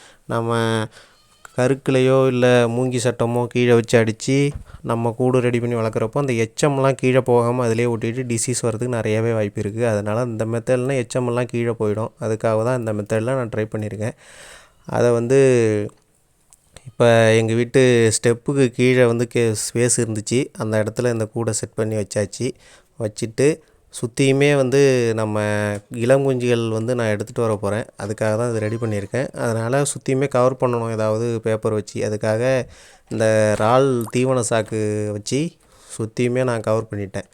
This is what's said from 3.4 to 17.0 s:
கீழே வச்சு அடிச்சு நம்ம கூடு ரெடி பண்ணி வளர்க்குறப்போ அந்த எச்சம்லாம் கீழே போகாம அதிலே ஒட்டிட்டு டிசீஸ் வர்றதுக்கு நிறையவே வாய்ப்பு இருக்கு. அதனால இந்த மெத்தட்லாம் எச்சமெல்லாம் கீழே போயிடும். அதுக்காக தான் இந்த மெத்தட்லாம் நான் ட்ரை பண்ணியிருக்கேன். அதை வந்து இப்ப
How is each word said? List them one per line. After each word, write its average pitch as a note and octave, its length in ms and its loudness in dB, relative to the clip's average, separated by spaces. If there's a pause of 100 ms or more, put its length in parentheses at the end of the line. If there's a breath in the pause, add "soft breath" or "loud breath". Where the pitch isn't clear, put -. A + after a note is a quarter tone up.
கீழே A#2+ 280 2
வச்சு A#2 300 4
அடிச்சு C3+ 460 -2 (320 loud breath)
நம்ம A#2 280 -2
கூடு B2+ 300 0
ரெடி A#2+ 200 0
பண்ணி A#2+ 140 -2
வளர்க்குறப்போ A2+ 380 -2
அந்த C#3+ 200 -2
எச்சம்லாம் C3+ 600 0
கீழே B2+ 280 2
போகாம A#2+ 440 2
அதிலே A2+ 200 0
ஒட்டிட்டு A#2 520 -2
டிசீஸ் A#2+ 240 -4
வர்றதுக்கு A#2+ 340 -2
நிறையவே A2 380 0
வாய்ப்பு G#2+ 280 -2
இருக்கு. A2 280 -2
அதனால G#2+ 340 -2
இந்த A2+ 220 -4
மெத்தட்லாம் B2 600 -2
எச்சமெல்லாம் B2 400 -2
கீழே A#2 260 -2
போயிடும். A2 380 -2 (120)
அதுக்காக A2 440 -2
தான் B2+ 140 0
இந்த A2 140 -4
மெத்தட்லாம் A2 420 -2
நான் B2 220 -4
ட்ரை A2 200 -4
பண்ணியிருக்கேன். G#2+ 360 -6 (720 loud breath)
அதை A#2 260 2
வந்து A#2 800 2 (960)
இப்ப A2+ 460 4